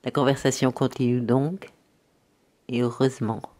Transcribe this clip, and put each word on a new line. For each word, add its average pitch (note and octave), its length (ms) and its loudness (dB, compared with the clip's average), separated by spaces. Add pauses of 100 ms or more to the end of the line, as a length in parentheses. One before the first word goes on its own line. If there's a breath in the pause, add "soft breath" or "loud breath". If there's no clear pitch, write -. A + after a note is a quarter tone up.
La B2+ 60 -4
conversation C3 600 2
continue B2 500 0
donc, C#3 480 0 (960)
et B2 140 -2
heureusement. A#2 640 0 (160)